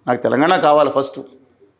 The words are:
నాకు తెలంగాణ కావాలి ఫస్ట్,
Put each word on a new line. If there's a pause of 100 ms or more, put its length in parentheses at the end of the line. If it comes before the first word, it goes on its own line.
నాకు
తెలంగాణ
కావాలి
ఫస్ట్, (600)